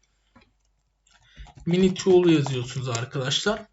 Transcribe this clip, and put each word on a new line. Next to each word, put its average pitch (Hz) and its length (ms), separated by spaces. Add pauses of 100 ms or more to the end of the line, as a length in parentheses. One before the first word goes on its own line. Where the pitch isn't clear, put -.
(1700)
Mini 185 280
Tool 180 340
yazıyorsunuz 131 600
arkadaşlar. 123 840